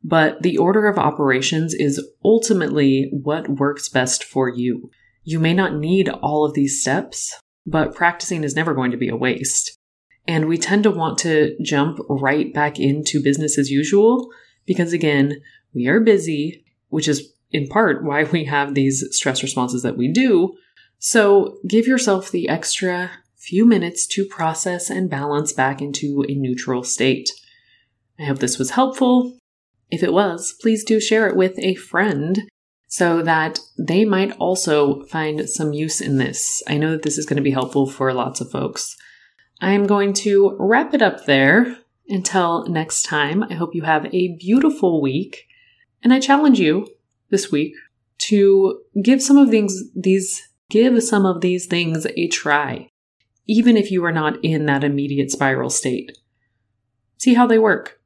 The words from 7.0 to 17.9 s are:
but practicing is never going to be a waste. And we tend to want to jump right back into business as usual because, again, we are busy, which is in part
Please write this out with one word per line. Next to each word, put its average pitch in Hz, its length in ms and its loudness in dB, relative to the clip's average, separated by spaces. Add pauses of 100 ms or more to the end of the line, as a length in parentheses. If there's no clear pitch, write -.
but - 280 -2
practicing 170 500 -2
is 143 100 -4
never 156 200 0
going 127 180 -2
to 123 40 -6
be 123 120 -4
a 113 80 -4
waste. - 600 -4 (500)
And 160 200 0
we 165 100 0
tend 202 280 0
to 214 60 4
want 160 280 -4
to 156 440 0
jump 151 360 0 (100)
right 139 460 -2
back 147 240 -2
into 143 440 0
business 143 360 0
as 139 120 0
usual 202 580 2 (380)
because, 175 260 -2
again, 147 480 0 (340)
we 120 120 -2
are 175 140 4
busy, 165 640 0 (240)
which 151 200 -2
is 143 240 -2 (180)
in 143 180 -2
part 190 360 0